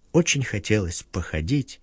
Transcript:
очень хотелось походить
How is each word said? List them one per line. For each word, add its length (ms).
очень 300
хотелось 600
походить 800